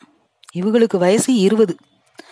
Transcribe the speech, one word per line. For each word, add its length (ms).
இவங்களுக்கு 440
வயசு 360
இருபது. 420